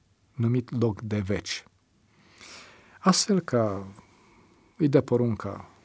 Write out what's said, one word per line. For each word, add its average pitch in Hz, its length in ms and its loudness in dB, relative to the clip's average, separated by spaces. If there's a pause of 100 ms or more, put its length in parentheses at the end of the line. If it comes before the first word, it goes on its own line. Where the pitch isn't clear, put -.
(340)
numit 120 480 0
loc 110 200 0
de 104 180 -4
veci. 98 440 -4 (1400)
Astfel 185 400 2
că 107 440 0 (920)
îi 156 100 2
dă 135 140 6
poruncă 117 640 -2 (200)